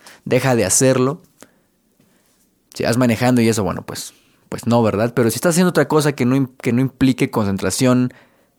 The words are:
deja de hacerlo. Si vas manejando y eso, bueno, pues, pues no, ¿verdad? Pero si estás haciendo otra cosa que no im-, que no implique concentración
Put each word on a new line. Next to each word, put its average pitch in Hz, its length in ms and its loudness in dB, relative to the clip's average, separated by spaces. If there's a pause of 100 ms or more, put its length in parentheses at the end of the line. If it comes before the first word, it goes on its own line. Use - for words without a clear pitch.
(260)
deja 127 300 2
de 107 100 2
hacerlo. 131 580 2 (1500)
Si - 80 -6
vas 117 140 -2
manejando 123 440 2
y 113 80 2
eso, 110 140 0
bueno, 87 200 -6
pues, - 300 -14 (360)
pues - 160 -10
no, 117 160 2
¿verdad? 110 320 0
Pero 117 160 0
si 110 60 -2
estás 170 200 -2
haciendo 180 160 2
otra 143 180 0
cosa 151 240 0
que 131 100 -4
no 127 140 2
im-, 135 240 -4
que 127 100 -2
no 120 80 2
implique 131 500 0
concentración 117 840 0 (460)